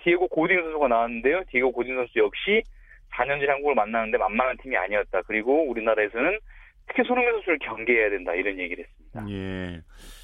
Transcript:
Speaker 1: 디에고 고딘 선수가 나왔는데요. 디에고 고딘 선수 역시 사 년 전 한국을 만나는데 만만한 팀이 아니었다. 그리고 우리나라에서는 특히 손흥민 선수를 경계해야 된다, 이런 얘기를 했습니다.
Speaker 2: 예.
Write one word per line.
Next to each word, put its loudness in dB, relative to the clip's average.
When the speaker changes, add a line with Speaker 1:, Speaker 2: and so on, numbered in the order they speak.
Speaker 1:
디에고 4
고딘 2
선수가 0
나왔는데요. 2
디에고 2
고딘 -4
선수 -2
역시 2
사 0
년 0
전 2
한국을 2
만나는데 2
만만한 0
팀이 -6
아니었다. -2
그리고 0
우리나라에서는 0
특히 0
손흥민 2
선수를 0
경계해야 2
된다, -2
이런 -2
얘기를 -8
했습니다. -12
Speaker 2:
예. -6